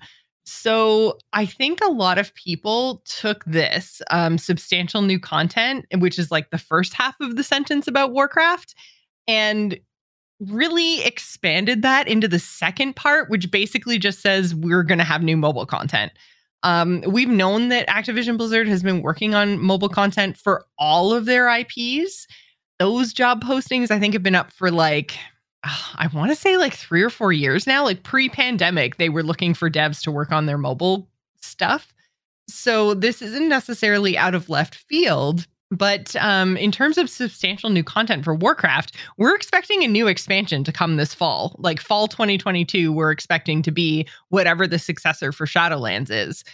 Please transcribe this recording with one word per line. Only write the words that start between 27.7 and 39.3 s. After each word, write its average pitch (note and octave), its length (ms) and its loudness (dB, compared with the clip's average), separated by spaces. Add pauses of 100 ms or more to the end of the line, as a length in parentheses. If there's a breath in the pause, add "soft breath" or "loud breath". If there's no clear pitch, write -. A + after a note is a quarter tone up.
Like, F#3+ 180 0
pre-pandemic, A#3 960 0
they E3 120 0
were D#3+ 140 0
looking E3 300 0
for E3 160 -2
devs D3+ 340 -2
to D#3 80 -4
work D3 200 -4
on D3+ 160 0
their C#3+ 100 -2
mobile E3 500 -2 (320)
stuff. - 540 -4 (560)
So G#3+ 460 0
this G#3+ 260 -2
isn't B3 260 -2
necessarily G#3 720 0
out F3+ 160 2
of E3+ 160 -2
left D3+ 240 -2
field. F3 720 0 (260)
But, G3+ 460 -2
um, F#3 400 2
in G#3 140 0
terms D4+ 260 0
of E4+ 120 2
substantial G#3+ 600 -4
new F3+ 140 2
content F#3+ 420 -2
for D#3+ 100 0
Warcraft, E3 580 0 (240 loud breath)
we're B3 180 4